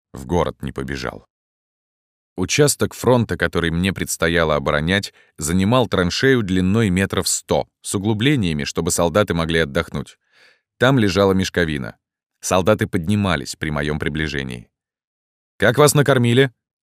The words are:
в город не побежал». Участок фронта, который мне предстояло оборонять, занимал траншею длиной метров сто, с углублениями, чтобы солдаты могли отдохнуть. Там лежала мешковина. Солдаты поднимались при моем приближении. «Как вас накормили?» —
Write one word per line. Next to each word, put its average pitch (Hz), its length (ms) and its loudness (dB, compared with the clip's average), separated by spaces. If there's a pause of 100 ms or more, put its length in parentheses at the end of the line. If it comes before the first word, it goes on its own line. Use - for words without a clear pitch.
(140)
в 67 120 -14
город 73 360 -2
не 67 100 -8
побежал». 64 560 -10 (1080)
Участок 107 560 0
фронта, 117 440 0
который 85 320 -2
мне 87 220 0
предстояло 82 640 0
оборонять, 76 580 0 (240)
занимал 95 500 0
траншею 107 540 0
длиной 95 480 0
метров 92 380 -2
сто, - 400 -2 (140)
с - 140 -10
углублениями, 101 680 0
чтобы 82 280 -4
солдаты 87 420 0
могли 82 260 0
отдохнуть. 78 580 -4 (600)
Там 131 200 2
лежала 98 360 4
мешковина. 78 640 -2 (420)
Солдаты 98 480 2
поднимались 92 680 -2
при 78 120 -6
моем 73 300 -2
приближении. 71 720 -6 (840)
«Как 117 200 2
вас 147 160 6
накормили?» — 127 600 4 (300)